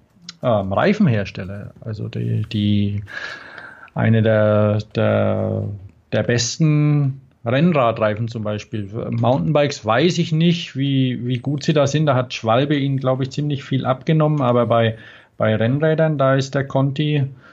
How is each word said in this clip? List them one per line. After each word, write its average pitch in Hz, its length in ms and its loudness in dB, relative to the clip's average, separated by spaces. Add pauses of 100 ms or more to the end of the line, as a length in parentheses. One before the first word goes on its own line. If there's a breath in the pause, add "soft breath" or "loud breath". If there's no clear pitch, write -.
(420)
ähm, 101 300 0
Reifenhersteller. 104 1080 0
Also 110 280 -10
die, 113 340 -4 (100)
die, 104 500 0 (920 loud breath)
eine 113 260 4
der, 107 580 4 (160)
der, 104 680 0 (480)
der 127 100 0
besten 147 1000 0 (240)
Rennradreifen 117 840 2
zum 113 140 -8
Beispiel. 104 480 -6 (200)
Mountainbikes 139 760 0
weiß 143 320 2
ich 170 140 -2
nicht, 170 440 0
wie, 131 500 0
wie 123 120 -2
gut 139 240 -6
sie 165 100 0
da 143 140 4
sind. 151 180 0
Da 139 100 4
hat 127 200 -2
Schwalbe 135 420 2
ihnen, 135 220 0
glaub 131 240 -2
ich, 135 80 -4
ziemlich 147 340 -4
viel 123 220 -2
abgenommen, 151 560 0
aber 120 240 2
bei, 113 320 2 (400 loud breath)
bei 110 180 2
Rennrädern, 151 600 0
da 135 160 4
ist 135 200 -2
der 135 120 -2
Conti 139 580 0 (280 loud breath)